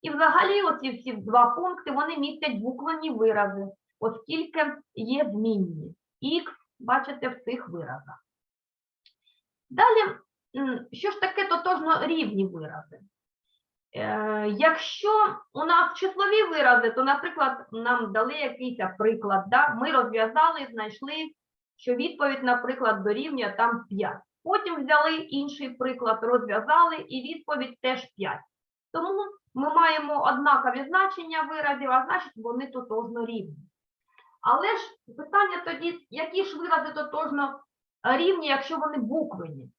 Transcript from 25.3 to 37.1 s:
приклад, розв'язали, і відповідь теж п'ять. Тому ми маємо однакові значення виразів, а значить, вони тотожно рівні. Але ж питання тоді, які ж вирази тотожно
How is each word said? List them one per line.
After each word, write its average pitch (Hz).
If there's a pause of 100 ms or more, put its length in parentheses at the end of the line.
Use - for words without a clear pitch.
приклад, 240
розв'язали, 247
і 262
відповідь 285
теж 254 (100)
п'ять. - (520)
Тому 392 (280)
ми 285
маємо 302
однакові 262
значення 339
виразів, 277
а 262
значить, 359
вони 240
тотожно 233
рівні. 196 (840)
Але 285
ж -
питання 359
тоді, 339
які 320
ж 302
вирази 330
тотожно 294 (440)